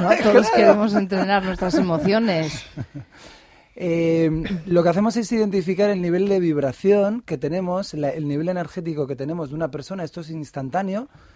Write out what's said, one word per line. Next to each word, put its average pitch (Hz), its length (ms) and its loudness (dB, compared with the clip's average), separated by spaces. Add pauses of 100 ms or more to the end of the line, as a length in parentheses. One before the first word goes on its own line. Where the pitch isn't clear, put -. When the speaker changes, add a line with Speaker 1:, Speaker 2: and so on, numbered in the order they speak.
Speaker 1:
¿no? 175 80 0
Speaker 2:
<laughs> - 140 4
Speaker 1:
Todos 214 260 6
Speaker 2:
Claro. - 60 0
Speaker 1:
queremos 208 400 4
entrenar 190 500 0
nuestras 185 300 -2
emociones. 175 920 0 (1080)
Speaker 2:
Eh, 165 540 2 (360)
lo 175 180 4
que 170 60 4
hacemos 208 260 2
es 226 160 -2
identificar 202 580 2
el 196 120 0
nivel 175 260 0
de 196 120 2
vibración 190 840 2
que 156 160 -6
tenemos, 180 560 -4
la, 147 160 -2
el 147 180 -4
nivel 151 220 -2
energético 165 580 -6
que 139 80 -6
tenemos 147 340 -6
de 143 60 -10
una 160 160 -4
persona. 160 320 -10
Esto 165 180 -12
es 156 100 -14
instantáneo. 165 760 -6 (280)